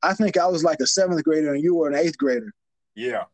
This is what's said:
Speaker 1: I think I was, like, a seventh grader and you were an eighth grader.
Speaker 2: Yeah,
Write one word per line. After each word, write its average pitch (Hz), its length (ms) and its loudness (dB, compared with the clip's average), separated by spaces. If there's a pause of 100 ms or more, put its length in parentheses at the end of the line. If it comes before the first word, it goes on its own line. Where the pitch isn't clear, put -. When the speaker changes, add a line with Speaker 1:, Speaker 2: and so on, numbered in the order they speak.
Speaker 1:
I 175 120 0
think 196 240 0
I 170 100 2
was, 170 160 0
like, 160 160 2
a 131 80 0
seventh 180 380 0
grader 156 280 0
and 143 80 -2
you 175 140 2
were 156 140 0
an 143 60 -2
eighth 160 220 0
grader. 123 360 -2 (400)
Speaker 2:
Yeah, 113 400 -6